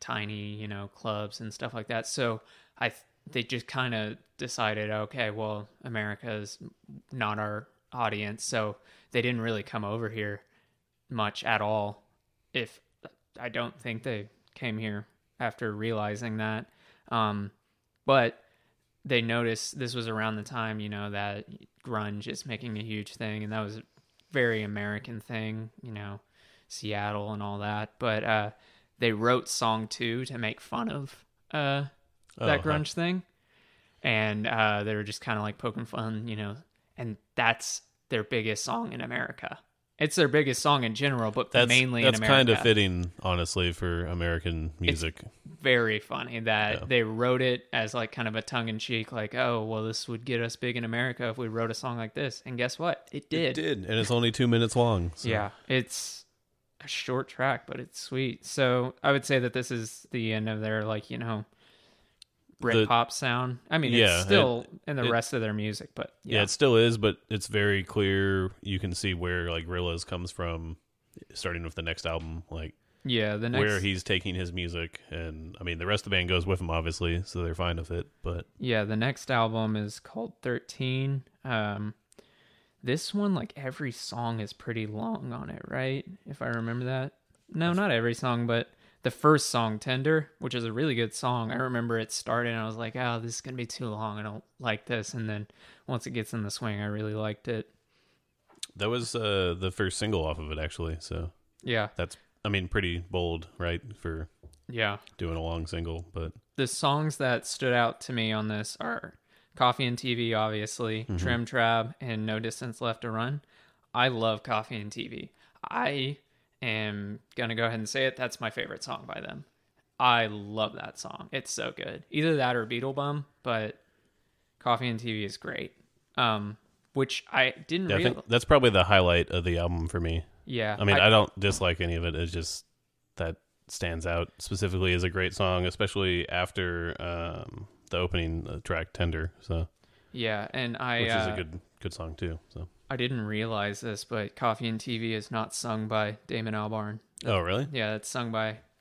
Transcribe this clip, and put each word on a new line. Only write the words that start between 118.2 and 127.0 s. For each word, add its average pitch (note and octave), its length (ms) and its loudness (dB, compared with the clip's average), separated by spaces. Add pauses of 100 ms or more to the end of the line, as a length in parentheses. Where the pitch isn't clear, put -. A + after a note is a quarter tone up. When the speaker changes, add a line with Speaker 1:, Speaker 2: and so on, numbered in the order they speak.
Speaker 1:
my A2+ 100 -2
favorite - 340 -8
song - 220 -8
by - 140 -8
them. - 260 -12 (520)
I A#2+ 280 6
love G#2 480 -4
that - 240 -10
song. - 340 -12
It's C3+ 180 -6
so - 220 -4
good. - 380 -10
Either D#3 260 2
that B2+ 180 2
or A2+ 120 0
Beetlebum, C3+ 580 -2 (180)
but A2+ 400 -2 (760)
Coffee A#2+ 300 2
and A2+ 120 -2
T A#2 120 -4
V G#2+ 120 -2
is G2 140 -6
great. - 360 -8 (440)
Um, A2 400 0 (340)
which - 400 0